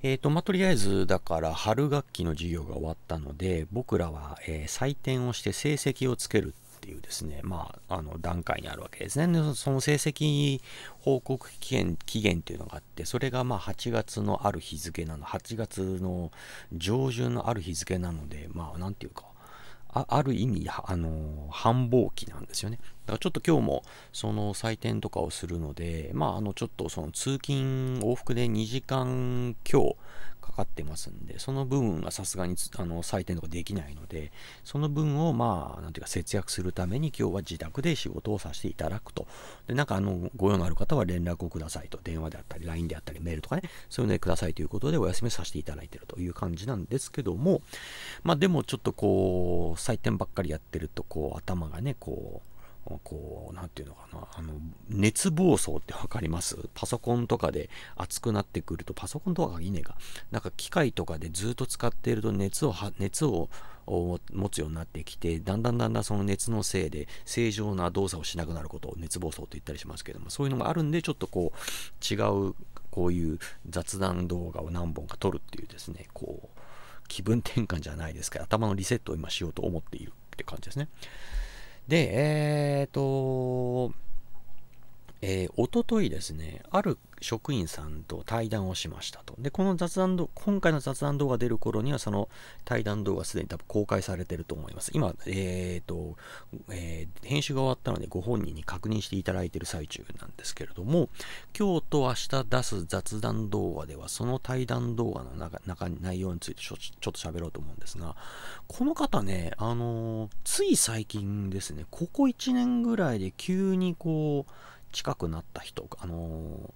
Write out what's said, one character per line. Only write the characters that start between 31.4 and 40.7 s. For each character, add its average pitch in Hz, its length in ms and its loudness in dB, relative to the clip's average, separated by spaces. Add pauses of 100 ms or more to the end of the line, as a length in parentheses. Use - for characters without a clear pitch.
の 135 140 0
分 120 340 2
は 87 100 -2
さ 98 140 -6
す - 120 -4
が 90 100 0
に 90 100 0
つ-、 - 200 -2
あ 98 80 -2
の、 85 180 -2
採 92 220 0
点 90 120 -2
と 80 60 -4
か 80 60 -4
で 85 140 -2
き 104 120 -4
な 80 140 -2
い 73 60 -10
の 76 120 -12
で、 76 260 -8 (320)
そ - 140 -4
の 151 100 2
分 147 320 2
を、 160 120 4
ま 113 460 0
あ、 - 40 -10
な 82 80 -8
ん - 20 -12
て - 80 -8
い - 20 -10
う - 20 -10
か、 - 60 -10
節 - 240 -2
約 101 160 0
す - 120 -2
る 92 100 0
た 90 140 -2
め 101 120 0
に 156 100 0
今 - 200 0
日 - 60 0
は 98 60 0
自 - 180 -8
宅 - 220 -6
で 156 140 4
仕 - 140 -2
事 - 260 -2
を 101 40 -2
さ - 160 -6
せ - 80 -2
て - 60 -2
い - 60 -4
た 80 160 -2
だ 95 80 -2
く - 140 -10
と。 - 160 -6 (400)
で、 120 60 0
な 143 100 4
ん - 20 -2
か、 101 100 0
あ 98 40 4
の、 92 340 0
ご 95 160 6
用 101 80 6
の 87 60 4
あ 87 40 4
る 85 60 6